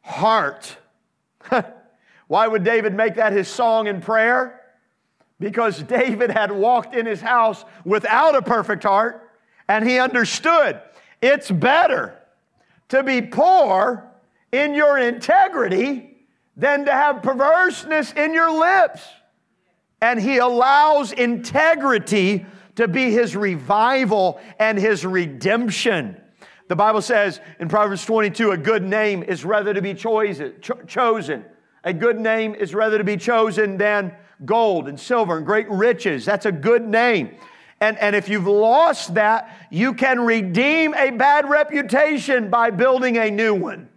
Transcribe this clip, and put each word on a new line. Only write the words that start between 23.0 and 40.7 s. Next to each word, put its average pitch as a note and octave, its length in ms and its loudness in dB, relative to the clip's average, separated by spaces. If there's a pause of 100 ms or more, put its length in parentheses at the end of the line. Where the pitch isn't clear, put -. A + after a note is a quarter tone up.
his G#3+ 240 0
revival G3+ 1040 0 (180)
and A3 200 0
his G3 280 0
redemption. F3+ 1160 -2 (460)
The F3+ 80 -4
Bible G#3+ 260 2
says G3+ 380 0 (200)
in E3 100 -8
Proverbs G3+ 360 0
twenty-two, A3 460 0
"A F#3 60 -2
good F#3+ 260 -2
name G3+ 400 -2
is D#3+ 220 -6
rather G#3 280 -2
to G3 80 -2
be G3 120 -6
choice-, G#3 480 -4 (200)
cho-, B3 240 -8
chosen. F#3 600 -2 (380)
A F3+ 100 -4
good A3 260 0
name A3 360 -2
is F#3+ 200 -6
rather A3 220 0
to G#3 80 -2
be G#3 100 -2
chosen G#3+ 640 0
than G3+ 360 -2 (300)
gold F#3+ 460 0
and C#3+ 100 -14
silver G#3+ 380 -2
and D#3 80 -8
great G#3+ 240 -2
riches." G3 560 -2
That's G3+ 200 -2
a G#3 60 0
good A3 340 0
name. A3 520 0 (420)
And, G#3+ 200 0
and G#3 160 0
if G3 120 -2
you've G3 200 -2
lost A3+ 680 2
that, A3 420 0 (140)
you A#3 240 0
can C4 260 0
redeem A#3+ 760 0